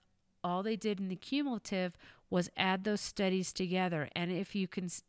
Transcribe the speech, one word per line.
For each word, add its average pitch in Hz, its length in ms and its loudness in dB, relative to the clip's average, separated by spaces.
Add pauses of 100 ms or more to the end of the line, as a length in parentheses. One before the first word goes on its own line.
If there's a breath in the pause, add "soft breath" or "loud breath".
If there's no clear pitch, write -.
(440)
all 180 180 0
they 220 140 0
did 202 240 -2
in 196 80 -2
the 185 80 -4
cumulative 208 800 -2 (320 loud breath)
was 180 300 2
add 190 260 2
those 208 160 2
studies 190 540 0
together. 180 600 0
And 175 160 0
if 185 240 -2
you 190 140 0
can, 180 220 -4 (180)